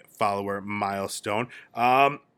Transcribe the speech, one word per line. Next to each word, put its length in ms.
follower 520
milestone. 880
Um, 460